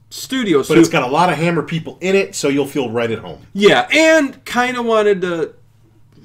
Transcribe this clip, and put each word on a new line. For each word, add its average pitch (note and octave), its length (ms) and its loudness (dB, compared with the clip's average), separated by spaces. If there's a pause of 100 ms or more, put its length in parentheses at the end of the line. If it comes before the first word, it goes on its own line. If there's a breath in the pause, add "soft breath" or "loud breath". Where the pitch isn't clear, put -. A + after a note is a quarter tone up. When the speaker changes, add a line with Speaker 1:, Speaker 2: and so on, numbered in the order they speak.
Speaker 1:
Studios. G3 580 -2
Speaker 2:
But D#3 80 0
Speaker 1:
who E3 60 8
Speaker 2:
it's D#3+ 80 4
got D3+ 140 -2
a B2+ 80 -4
lot F3 180 2
of D3 80 -2
Hammer E3 260 -2
people E3 380 -8
in F#3+ 140 0
it, G3 200 -2
so D3 140 -2
you'll C#3+ 180 0
feel C3+ 240 -4
right A#2 180 -2
at A2 100 -4
home. E2 200 -16 (140)
Speaker 1:
Yeah, F#3+ 380 4
and D#4 540 2
kinda B3 360 -2
wanted G#3 400 2
to E3+ 320 -4 (720)